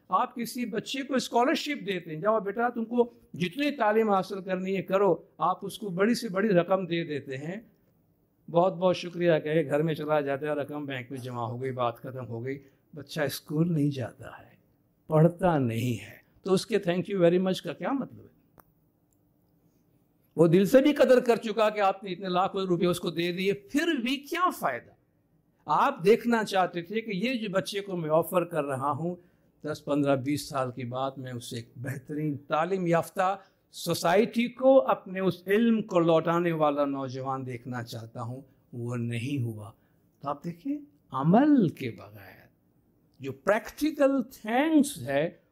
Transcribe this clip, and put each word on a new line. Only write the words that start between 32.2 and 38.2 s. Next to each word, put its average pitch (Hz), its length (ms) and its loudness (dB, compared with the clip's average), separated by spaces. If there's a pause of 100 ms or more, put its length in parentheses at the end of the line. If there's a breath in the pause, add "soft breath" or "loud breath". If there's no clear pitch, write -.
तालीम 175 520 -2
याफ्ता 185 560 0 (280 soft breath)
सोसाइटी 233 760 2
को 262 280 4
अपने 196 440 2
उस 180 280 -2
इल्म 220 340 4
को 180 180 2
लौटाने 170 520 2
वाला 147 320 2
नौजवान 135 600 -6
देखना 123 380 -10
चाहता 117 380 -12